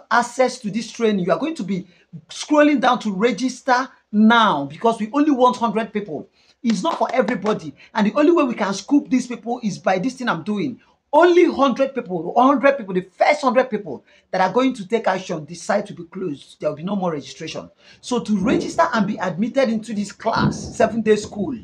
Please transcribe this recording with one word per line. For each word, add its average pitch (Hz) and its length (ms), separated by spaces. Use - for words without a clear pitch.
access 247 480
to 202 120
this 226 200
training. 214 340
You 175 80
are 165 60
going 320 160
to 220 80
be 180 240
scrolling 294 520
down 247 180
to 208 140
register 254 760
now 214 540
because 226 340
we 214 140
only 294 180
want 247 260
hundred 220 360
people. 160 360
It's 214 200
not 330 160
for - 140
everybody. 208 640
And 208 140
the 214 120
only 311 120
way 320 140
we 240 100
can 196 180
scoop 285 360
these 254 180
people 240 360
is 170 160
by 190 200
this 254 160
thing 240 140
I'm 165 140
doing. 175 360
Only 339 340
hundred 269 500
people, 180 420
hundred 269 400
people, 196 160
the 180 80
first 294 240
hundred 254 280
people 190 340
that - 120
are - 100
going 262 220
to - 140
take 220 200
action, 185 380
the 175 100
site - 340
will 160 80
be 170 60
closed. 180 560
There 151 100
will 151 80
be 156 60
no 202 140
more 180 160
registration. 139 580
So 240 180
to 214 180
register 330 460
and 220 140
be 214 100
admitted 220 520
into 226 240
this 202 180
class, - 640
seven-day 214 400
school, 208 480